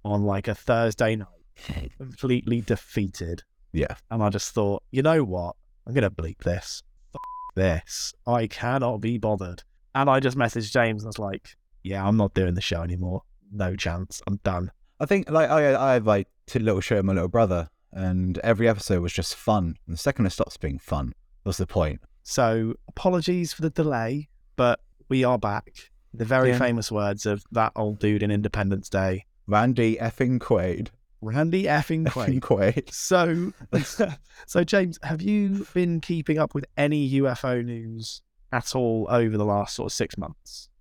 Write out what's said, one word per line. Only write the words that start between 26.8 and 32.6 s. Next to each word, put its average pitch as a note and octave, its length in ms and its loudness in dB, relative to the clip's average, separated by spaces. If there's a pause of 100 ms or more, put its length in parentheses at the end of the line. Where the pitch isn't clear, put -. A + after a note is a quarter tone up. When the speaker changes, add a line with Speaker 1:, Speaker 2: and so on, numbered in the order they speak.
Speaker 1:
words G2+ 360 -2
of G2+ 260 -2
that A2 240 0
old G#2+ 240 -2
dude G#2+ 220 2
in G#2 80 0
Independence G2+ 580 -2
Day. F#2+ 380 -2 (200)
Speaker 2:
Randy A2+ 500 4
effing B2 420 0
Quaid. F#2 520 0 (300)
Speaker 1:
Randy D#3 440 0
effing D#3+ 420 0
Speaker 2:
Effing B2+ 320 0
Speaker 1:
Quaid. G#2 460 2